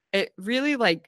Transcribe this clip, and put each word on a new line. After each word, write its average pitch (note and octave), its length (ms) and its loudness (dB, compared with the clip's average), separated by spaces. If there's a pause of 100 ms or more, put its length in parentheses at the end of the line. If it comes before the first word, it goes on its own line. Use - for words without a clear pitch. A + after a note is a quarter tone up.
(120)
it G3 260 -2
really, C4 380 -2
like, F#3 300 0